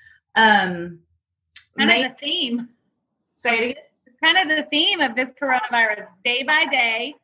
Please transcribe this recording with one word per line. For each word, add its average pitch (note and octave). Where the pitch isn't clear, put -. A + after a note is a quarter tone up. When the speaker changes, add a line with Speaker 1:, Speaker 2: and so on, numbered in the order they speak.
Speaker 1:
um, F#3
Speaker 2:
Kind A3
of A#3
Speaker 1:
may- B3+
Speaker 2:
the A#3+
theme. C#4
Speaker 1:
Say A#3
it A3
again. -
Speaker 2:
It's -
kind E4
of D#4
the D4
theme E4+
of A#3+
this C4
coronavirus, A#3
day B3
by D4+
day A#3+